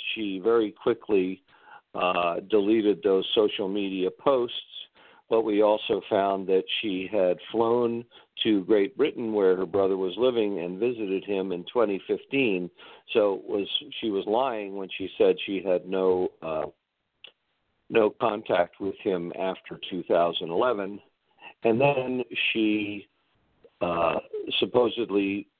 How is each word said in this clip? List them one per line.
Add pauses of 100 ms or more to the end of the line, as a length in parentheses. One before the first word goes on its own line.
(140)
she
very
quickly, (540)
uh, (100)
deleted
those
social
media
posts. (720)
But
we
also
found
that (180)
she
had (140)
flown (380)
to
Great
Britain,
where
her
brother
was
living,
and
visited
him
in
twenty
fifteen. (440)
So
it
was, (320)
she
was
lying
when
she
said (100)
she
had
no, (120)
uh, (1200)
no (120)
contact
with
him
after (100)
two
thousand
eleven. (640)
And
then (280)
she (760)
uh, (440)
supposedly (120)